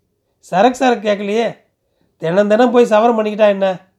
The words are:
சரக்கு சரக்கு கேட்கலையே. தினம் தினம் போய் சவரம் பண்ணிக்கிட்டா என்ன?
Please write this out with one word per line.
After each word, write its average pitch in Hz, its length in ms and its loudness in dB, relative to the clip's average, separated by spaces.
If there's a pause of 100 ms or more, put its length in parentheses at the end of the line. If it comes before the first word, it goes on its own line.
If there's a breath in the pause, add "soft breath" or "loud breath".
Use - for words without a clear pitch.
(400)
சரக்கு 220 380 0
சரக்கு 233 320 0
கேட்கலையே. 208 480 -4 (600)
தினம் 185 300 0
தினம் 226 240 0
போய் 240 140 4
சவரம் 214 340 2
பண்ணிக்கிட்டா 214 280 0
என்ன? 190 520 -2